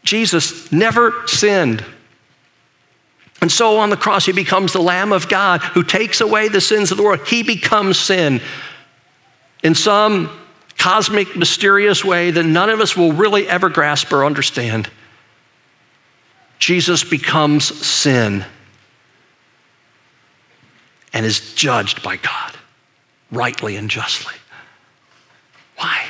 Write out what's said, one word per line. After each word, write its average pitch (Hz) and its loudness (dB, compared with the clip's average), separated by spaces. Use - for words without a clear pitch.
Jesus 190 -2
never 220 2
sinned. 160 0
And 170 2
so 220 4
on 208 2
the 208 0
cross, 196 0
he 190 0
becomes 185 0
the 190 -2
Lamb 180 0
of 175 0
God 190 2
who - 0
takes - -2
away 214 2
the 208 2
sins 208 0
of 185 -2
the 202 0
world. 196 0
He 233 0
becomes 208 0
sin 156 2
in 160 4
some 202 2
cosmic, 196 0
mysterious 196 2
way 175 2
that 165 0
none 165 2
of 220 0
us 214 0
will 170 4
really 202 2
ever 180 0
grasp 147 0
or 139 2
understand. 120 -4
Jesus 175 0
becomes 147 0
sin 110 0
and 110 -4
is - -4
judged 120 -2
by - -8
God - -8
rightly 113 -4
and 107 -8
justly. - -8
Why? - -4